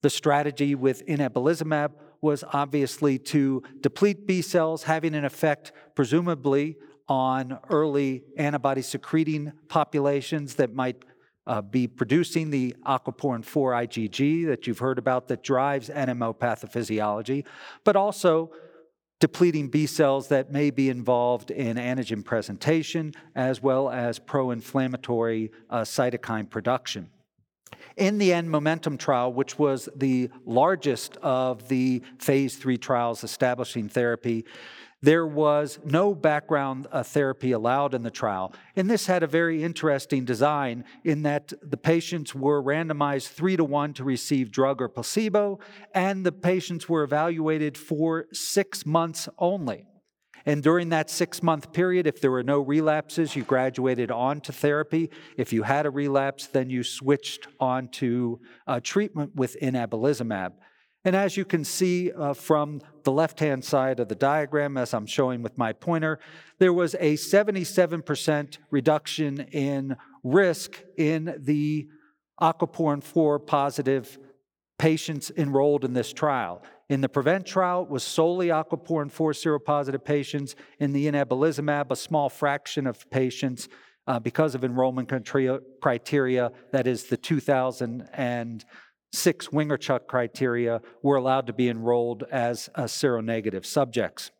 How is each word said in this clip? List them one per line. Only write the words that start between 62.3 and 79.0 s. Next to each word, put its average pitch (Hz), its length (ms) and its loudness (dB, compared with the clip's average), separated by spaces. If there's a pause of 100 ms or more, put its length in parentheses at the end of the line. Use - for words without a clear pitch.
from 147 460 0 (240)
the 135 80 4
left-hand 151 520 0
side 131 360 2
of 113 80 -2
the 113 60 -4
diagram, 143 640 0
as 123 160 -2
I'm 107 140 -4
showing 127 360 0
with 113 140 -6
my 113 160 0
pointer, 156 460 -2 (400)
there 185 160 6
was 175 260 0
a 151 160 2
seventy-seven 185 840 2
percent 147 560 -2 (120)
reduction 147 720 0 (120)
in 139 440 -2 (260)
risk 170 600 2 (160)
in 156 400 0
the 151 500 0 (520)
aquaporin 160 640 0
four 151 360 2
positive 139 800 0 (600)
patients 160 580 0
enrolled 143 480 4
in 123 100 -2
this 123 180 0
trial. 120 500 -2 (280)
In 135 100 2
the 135 80 0
prevent 165 380 2
trial, 180 380 0
it - 40 -14
was 139 140 -4
solely 175 460 0
aquaporin 156 640 -2